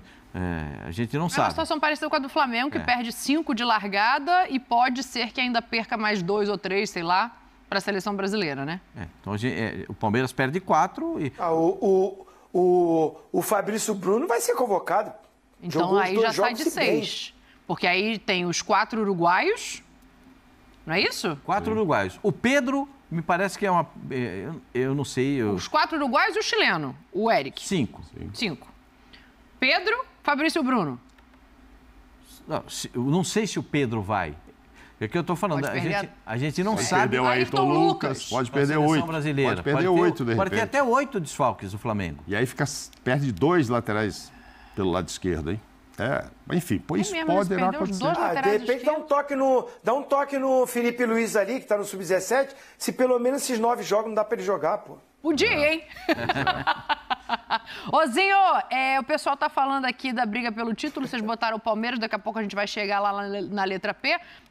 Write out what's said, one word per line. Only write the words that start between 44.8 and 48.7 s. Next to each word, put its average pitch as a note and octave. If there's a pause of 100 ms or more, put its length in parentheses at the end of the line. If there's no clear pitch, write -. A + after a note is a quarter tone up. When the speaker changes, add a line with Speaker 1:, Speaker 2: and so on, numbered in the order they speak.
Speaker 4:
lado F2
esquerdo, D#2+
hein? A2 (380)
É, B2+ (300)
enfim, F3+
pô, -
Speaker 2:
É G#3
Speaker 4:
isso G#4
Speaker 2:
mesmo, D#4+
eles F#3+
Speaker 4:
poderá F3+ (100)
Speaker 2:
perderam -
os F#3+
Speaker 4:
acontecer. -
Speaker 2:
dois D#4+
Speaker 3:
Ah, G3
de E3+
Speaker 2:
laterais G#3+
Speaker 3:
repente B3